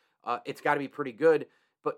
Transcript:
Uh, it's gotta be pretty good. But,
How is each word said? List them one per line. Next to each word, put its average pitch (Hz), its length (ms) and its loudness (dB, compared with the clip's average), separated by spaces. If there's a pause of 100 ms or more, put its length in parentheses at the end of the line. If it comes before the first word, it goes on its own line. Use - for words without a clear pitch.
(260)
Uh, 120 180 -2
it's 139 160 -10
gotta 147 220 0
be 131 80 -6
pretty 135 240 -8
good. 151 340 4 (340)
But, - 160 -4